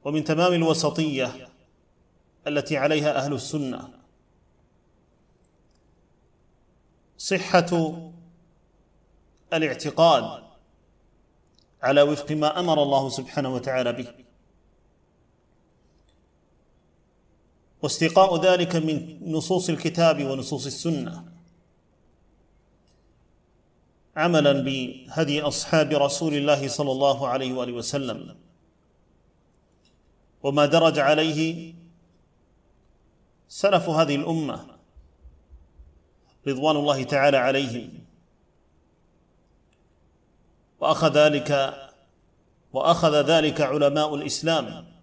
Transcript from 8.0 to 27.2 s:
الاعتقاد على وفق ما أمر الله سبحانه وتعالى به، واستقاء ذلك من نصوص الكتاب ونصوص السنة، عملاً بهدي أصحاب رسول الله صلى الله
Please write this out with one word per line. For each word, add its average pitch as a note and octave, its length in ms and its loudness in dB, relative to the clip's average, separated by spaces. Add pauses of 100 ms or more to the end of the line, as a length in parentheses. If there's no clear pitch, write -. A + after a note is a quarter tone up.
الاعتقاد D3+ 880 2 (1400)
على C#3+ 180 4
وفق D3 300 2
ما D3+ 280 -2
أمر D#3+ 240 2
الله C#3 260 0
سبحانه C3 440 -6
وتعالى B2 400 -4
به، B2 140 -10 (3750)
واستقاء E3+ 600 4
ذلك F3 340 2
من D#3 440 -4 (120)
نصوص F3+ 380 -2
الكتاب D#3+ 560 2
ونصوص C3+ 400 -6
السنة، C#3 600 -6 (3000)
عملاً D#3 360 4
بهدي C#3 920 -4
أصحاب D3 520 0
رسول C#3+ 400 0
الله C#3+ 340 0
صلى C#3 240 -2
الله C3+ 360 2